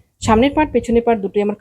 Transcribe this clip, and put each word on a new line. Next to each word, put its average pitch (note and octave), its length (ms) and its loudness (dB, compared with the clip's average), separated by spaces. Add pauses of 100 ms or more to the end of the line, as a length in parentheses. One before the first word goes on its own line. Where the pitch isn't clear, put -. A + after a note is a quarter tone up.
(220)
সামনের A#3 320 2
পার্ট D4+ 180 0
পেছনের A#3 340 0
পার্ট A#3 160 0
দুটোই G3 240 -2
আমার G#3 160 -4